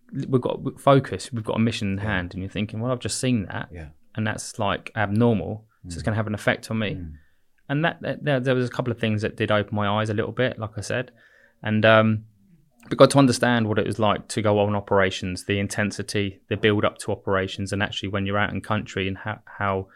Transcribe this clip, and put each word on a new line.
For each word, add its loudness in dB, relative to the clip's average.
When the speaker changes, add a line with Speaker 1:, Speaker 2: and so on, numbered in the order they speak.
Speaker 1:
Yeah. -6
Speaker 2:
L-, -8
we've 2
got -4
w-, -8
focus, 2
we've -6
got -2
a 0
mission 0
in -2
Speaker 1:
Yeah. -6
Speaker 2:
hand, -2
and -6
you're -8
thinking, -6
"Well, -2
I've -4
just -6
seen 0
that, -10
Speaker 1:
Yeah. -12
Speaker 2:
and -4
that's, -8
like, -4
abnormal, 0
so -10
it's -8
Speaker 1:
Mm. -8
Speaker 2:
gonna 0
have -2
an -2
effect -2
on -2
me." -2
Speaker 1:
Mm. -10
Speaker 2:
And 0
that, -2
that -6
there, 0
there 0
was 0
a -4
couple -2
of -4
things 0
that -4
did 0
open 0
my 0
eyes 0
a -2
little -2
bit, -2
like -8
I -8
said, -6
and, 0
um, 6
but -2
got 10
to 6
understand 4
what 2
it 0
was -4
like 2
to -4
go 4
on 2
operations, 0
the 0
intensity, -4
the -2
build 2
up -2
to -6
operations, -4
and -2
actually -6
when -4
you're -2
out 0
in -4
country -4
and -6
how, -8
how -2